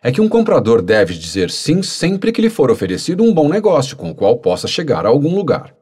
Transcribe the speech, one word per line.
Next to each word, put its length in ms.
é 100
que 80
um 80
comprador 520
deve 340
dizer 360
sim 320
sempre 480
que 100
lhe 80
for 220
oferecido 540
um 100
bom 140
negócio 480
com 140
o 40
qual 240
possa 300
chegar 360
a 60
algum 240
lugar. 480